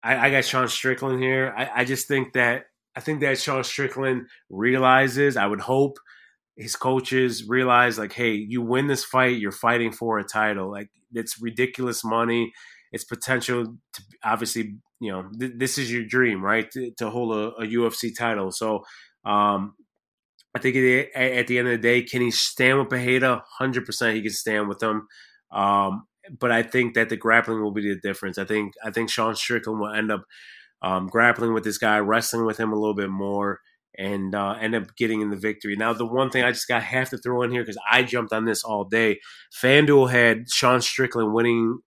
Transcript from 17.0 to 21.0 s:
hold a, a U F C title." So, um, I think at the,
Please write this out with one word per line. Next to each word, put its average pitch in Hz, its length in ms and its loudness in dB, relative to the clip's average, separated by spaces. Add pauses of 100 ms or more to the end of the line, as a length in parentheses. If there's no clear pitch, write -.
hold 113 260 -2
a, 110 280 -6
a - 20 -6
U 117 220 0
F 110 80 -2
C 113 180 -6
title." 107 380 -2
So, 110 320 -4 (420)
um, 104 480 2 (800)
I - 60 -4
think 127 160 0
at 131 60 4
the, 127 340 2